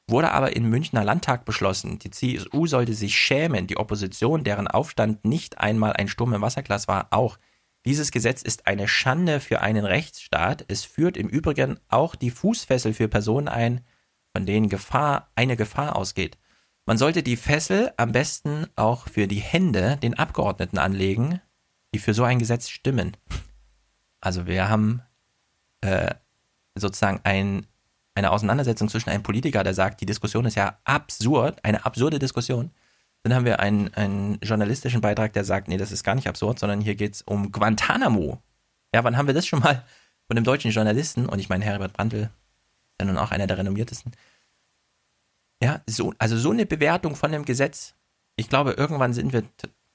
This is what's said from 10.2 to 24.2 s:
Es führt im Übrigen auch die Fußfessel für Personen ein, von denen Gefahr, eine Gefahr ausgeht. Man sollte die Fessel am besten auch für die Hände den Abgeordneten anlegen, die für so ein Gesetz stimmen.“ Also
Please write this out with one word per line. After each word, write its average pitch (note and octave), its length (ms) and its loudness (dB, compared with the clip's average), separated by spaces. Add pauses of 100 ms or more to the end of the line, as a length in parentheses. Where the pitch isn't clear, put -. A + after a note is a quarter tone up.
Es - 160 -4
führt F3 320 0
im - 140 -4
Übrigen C#3 580 -2
auch - 280 2
die B2 140 -4
Fußfessel B2+ 640 0
für A2 140 2
Personen G#2+ 400 0
ein, A#2 380 -2 (500)
von G2 100 -2
denen G#2 220 4
Gefahr, C3 680 -2
eine B2 200 2
Gefahr A#2 400 -2
ausgeht. F#2+ 420 -4 (480)
Man A2 120 2
sollte D#3 260 4
die B2 140 0
Fessel D#3+ 580 0
am A2+ 160 0
besten D3 640 -2
auch A2+ 320 0
für G#2 200 0
die G2+ 120 -2
Hände C#3 560 2
den A#2 180 0
Abgeordneten - 640 -2
anlegen, G2 640 0 (560)
die G2+ 40 -4
für - 140 2
so A#2+ 120 2
ein B2 140 2
Gesetz A#2 280 0
stimmen.“ A#2 480 -2 (1040)
Also F2+ 260 -4